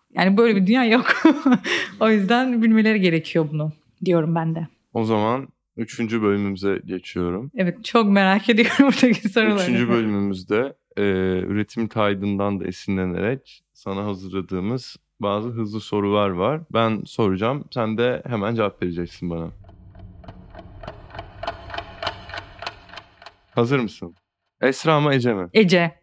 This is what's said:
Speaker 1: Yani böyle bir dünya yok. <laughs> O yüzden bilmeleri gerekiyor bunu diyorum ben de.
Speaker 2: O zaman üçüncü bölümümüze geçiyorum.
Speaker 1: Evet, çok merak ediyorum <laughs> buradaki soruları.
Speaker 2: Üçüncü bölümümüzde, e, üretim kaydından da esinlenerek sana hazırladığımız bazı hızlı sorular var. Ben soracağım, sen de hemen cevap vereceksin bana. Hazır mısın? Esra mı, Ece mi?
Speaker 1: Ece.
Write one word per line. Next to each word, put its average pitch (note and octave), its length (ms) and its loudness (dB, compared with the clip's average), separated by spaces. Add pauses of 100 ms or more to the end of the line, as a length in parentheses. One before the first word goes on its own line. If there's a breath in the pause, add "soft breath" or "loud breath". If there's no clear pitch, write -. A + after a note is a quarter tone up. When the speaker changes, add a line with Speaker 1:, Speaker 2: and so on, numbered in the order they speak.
(140)
Speaker 1:
Yani F#3+ 220 4
böyle A#3 200 4
bir F#3 100 4
dünya B3 180 4
yok. A#3 220 4 (180)
<laughs> - 760 2
O A3 100 4
yüzden A#3 520 2
bilmeleri A3 380 4
gerekiyor E3 520 0
bunu D3+ 200 -4 (320)
diyorum E3+ 300 2
ben E3 200 -2
de. D#3+ 140 -6 (240)
Speaker 2:
O A2+ 120 -2
zaman A2+ 440 0 (280)
üçüncü A2+ 460 -4
bölümümüze G2 600 0
geçiyorum. F#2 720 -6
Speaker 1:
Evet, F3 280 -2
çok A3 260 2
merak G3 380 4
ediyorum A#3 300 2
<laughs> - 20 4
buradaki B3+ 480 2
soruları. G#3+ 340 2
Speaker 2:
Üçüncü A#2+ 260 2
bölümümüzde, G#2 880 0 (200)
e, G2+ 60 -2 (380)
üretim G#2 480 -4
kaydından G2+ 720 -2
da F#2 40 -6
esinlenerek F#2 1000 -4 (100)
sana G2 320 -8
hazırladığımız F#2+ 920 -6 (240)
bazı G#2 280 -2
hızlı A2 320 -6
sorular G2+ 500 0
var. G#2+ 300 -2 (120)
Ben A2 340 0
soracağım, A2+ 640 -2
sen A2 280 -4
de B2 280 0
hemen A2+ 280 -2
cevap G#2 280 -2
vereceksin F2 480 -6
bana. E2 180 -6 (4000)
Hazır A#2+ 240 2
mısın? F#2 360 -6 (460)
Esra D3 400 2
mı, D3 140 4
Ece A#2+ 200 2
mi? F2+ 180 -4
Speaker 1:
Ece. F3 400 4 (100)